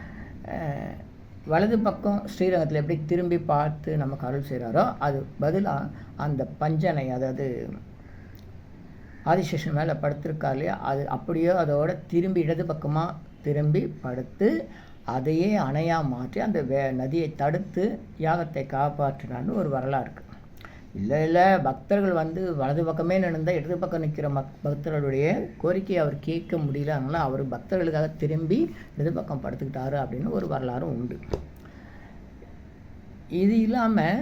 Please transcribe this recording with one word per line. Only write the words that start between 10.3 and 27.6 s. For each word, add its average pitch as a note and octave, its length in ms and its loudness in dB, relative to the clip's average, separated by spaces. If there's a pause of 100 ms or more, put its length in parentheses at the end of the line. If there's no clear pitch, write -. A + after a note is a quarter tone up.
இல்லையா, C3+ 280 -2
அது C#3 300 -2
அப்படியே D#3+ 400 0
அதோட E3 480 4 (100)
திரும்பி F3+ 340 4
இடது E3 240 2
பக்கமா D#3 500 0 (280)
திரும்பி D3 440 4
படுத்து E3 800 0 (360)
அதையே D#3+ 540 2
அணையா D#3 500 2
மாற்றி B2 320 -4
அந்த F3+ 220 2
வே-, C3+ 300 2
நதியை C#3+ 420 0
தடுத்து F3+ 640 0 (200)
யாகத்தை D#3+ 480 0
காப்பாற்றினான்னு C#3+ 880 -2
ஒரு F3+ 140 0
வரலாறு C3+ 340 0
இருக்கு. - 240 -12 (680)
இல்ல, C3 300 2
இல்ல, F3 380 8
பக்தர்கள் F#3+ 500 2
வந்து E3 440 0
வலது C#3+ 280 2
பக்கமே E3+ 360 2
நின்னுந்தா E3 280 0
இடது E3+ 280 0
பக்கம் E3 260 -2
நிக்கிற D3+ 280 -2
மக்-, C3+ 320 -2
பக்தர்களுடைய D3 920 0
கோரிக்கையை F3+ 480 2
அவர் C#3+ 160 0
கேட்க E3 360 -2
முடியல, C#3+ 320 0
அதனால D3 300 0
அவர் C3+ 300 0
பக்தர்களுக்காக D#3 680 0